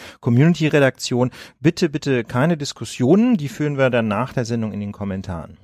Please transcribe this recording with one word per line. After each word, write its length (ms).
Community-Redaktion. 1120
Bitte, 300
bitte 360
keine 320
Diskussionen, 800
die 140
führen 260
wir 140
dann 180
nach 260
der 120
Sendung 260
in 100
den 100
Kommentaren. 720